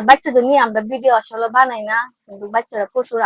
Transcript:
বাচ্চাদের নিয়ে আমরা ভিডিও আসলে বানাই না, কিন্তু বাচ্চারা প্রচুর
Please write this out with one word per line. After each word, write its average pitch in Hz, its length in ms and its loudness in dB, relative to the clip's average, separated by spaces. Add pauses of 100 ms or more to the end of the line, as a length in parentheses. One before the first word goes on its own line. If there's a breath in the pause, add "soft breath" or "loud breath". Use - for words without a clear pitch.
বাচ্চাদের 262 400 2
নিয়ে 277 180 4
আমরা 220 140 -4 (120)
ভিডিও 254 280 2
আসলে 226 260 -6 (100)
বানাই 254 340 2
না, 220 80 0 (260)
কিন্তু 202 200 -16 (100)
বাচ্চারা 226 400 -4
প্রচুর 247 320 -2